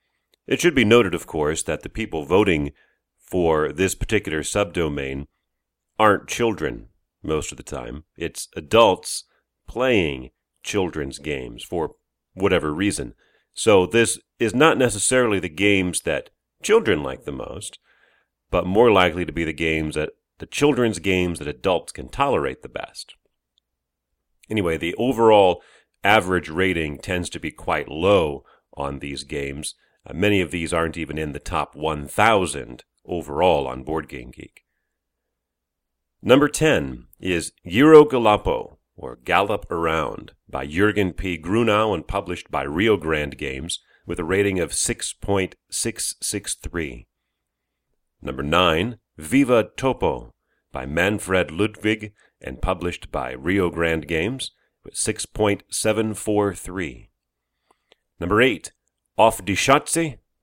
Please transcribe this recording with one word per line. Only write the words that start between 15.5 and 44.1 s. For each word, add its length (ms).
games 560
that 240
children 400
like 240
the 60
most, 460
but 160
more 240
likely 360
to 60
be 120
the 80
games 420
that, 180
the 80
children's 540
games 380
that 100
adults 440
can 160
tolerate 540
the 80
best. 440
Anyway, 300
the 160
overall 680
average 460
rating 480
tends 320
to 100
be 120
quite 400
low 520
on 280
these 220
games. 520
Uh, 80
many 260
of 100
these 220
aren't 240
even 220
in 140
the 60
top 380
one 320
thousand 760
overall 600
on 180
BoardGameGeek. 800
Number 260
ten 600
is 320
Euro 420
Galopo, 720
or 280
Gallop 480
Around, 580
by 160
Jürgen 520
P. 200
Grunau 560
and 140
published 420
by 140
Rio 340
Grande 400
Games, 440
with 140